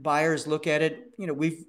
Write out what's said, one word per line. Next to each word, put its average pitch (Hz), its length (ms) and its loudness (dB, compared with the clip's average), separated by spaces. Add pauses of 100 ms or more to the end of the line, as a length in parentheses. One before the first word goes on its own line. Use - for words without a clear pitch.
buyers 151 460 2
look 151 180 -2
at 151 160 2
it, 156 360 -2
you 190 100 -6
know, 156 60 0
we've, 160 360 -2